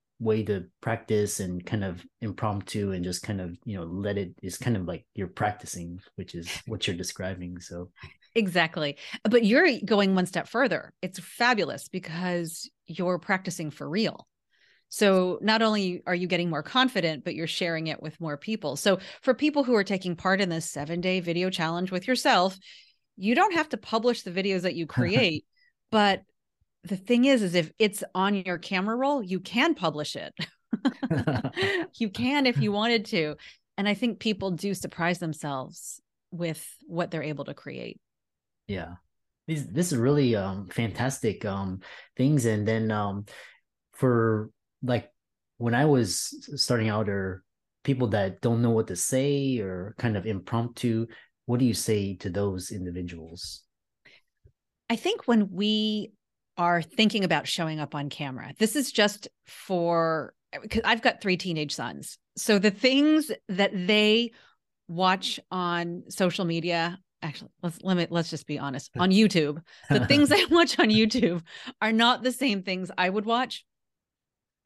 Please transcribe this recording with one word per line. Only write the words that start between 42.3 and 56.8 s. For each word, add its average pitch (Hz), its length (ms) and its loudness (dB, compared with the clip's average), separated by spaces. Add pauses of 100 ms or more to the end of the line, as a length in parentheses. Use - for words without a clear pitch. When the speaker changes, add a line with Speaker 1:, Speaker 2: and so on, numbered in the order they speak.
Speaker 1:
And 104 220 2
then, 110 240 2
um, 104 340 -2 (680)
for, 113 560 2 (340)
like, 123 260 -2 (480)
when 117 160 0
I 135 120 6
was 135 640 2 (120)
starting 110 280 2
out 107 200 0
or 95 340 -4 (400)
people 127 260 2
that 98 320 0
don't 117 200 2
know 120 100 4
what 113 160 2
to 92 80 -8
say 135 640 0
or 92 380 -6
kind 107 200 0
of 90 80 -4
impromptu, 113 800 -2 (380)
what 120 140 0
do 131 60 4
you 113 80 4
say 98 420 0
to 95 140 -8
those 95 420 -2
individuals? 87 920 -10 (1300)
Speaker 2:
I 233 60 0
think 392 320 -2
when 214 240 4
we 214 600 0 (460)
are 175 240 2